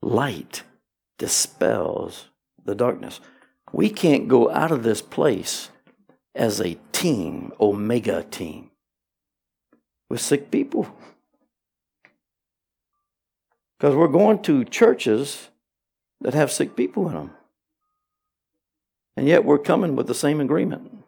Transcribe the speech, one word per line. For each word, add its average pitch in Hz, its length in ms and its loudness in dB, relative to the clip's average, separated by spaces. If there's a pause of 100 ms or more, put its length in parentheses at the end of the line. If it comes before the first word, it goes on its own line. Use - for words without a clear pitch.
Light - 600 -4 (560)
dispels - 1080 -4 (360)
the 101 100 -4
darkness. - 460 -4 (520)
We 214 180 2
can't 170 380 2
go 120 220 6
out 165 220 0
of 131 100 -2
this 113 200 0
place - 680 -2 (640)
as 107 260 -2
a 90 180 -4 (140)
team, 104 680 -4
Omega 104 640 0
team, - 460 -12 (1400)
with 120 120 -6
sick 143 300 -2
people. 277 360 -2 (3000)
'Cause 143 160 2
we're 156 140 4
going 202 340 4
to 139 220 2
churches 127 880 2 (680)
that 127 140 -4
have 147 160 2
sick - 260 -4
people 214 320 -2
in 87 80 -6
'em. - 200 -12 (1800)
And 135 120 0
yet 165 160 6
we're 147 140 4
coming 147 380 0
with - 100 -2
the 120 80 -2
same 151 260 0
agreement. 160 680 -4